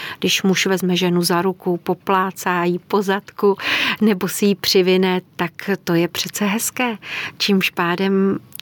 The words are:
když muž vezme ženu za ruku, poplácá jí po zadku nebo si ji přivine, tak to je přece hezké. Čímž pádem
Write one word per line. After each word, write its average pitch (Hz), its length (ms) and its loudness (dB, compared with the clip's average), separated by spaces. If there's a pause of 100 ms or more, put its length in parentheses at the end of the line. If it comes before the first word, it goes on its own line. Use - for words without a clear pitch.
(180)
když - 240 0
muž 185 240 2
vezme 185 300 0
ženu 175 260 2
za 175 200 0
ruku, 185 340 -2
poplácá 185 880 -2
jí 180 140 0
po 202 240 -2
zadku 196 540 0 (440)
nebo 208 280 2
si - 180 -2
ji 202 80 4
přivine, 185 680 2 (160)
tak 170 160 -4 (320)
to 180 100 0
je 170 140 2
přece - 380 -4
hezké. 226 520 -4 (400)
Čímž 190 320 0
pádem 190 680 0 (240)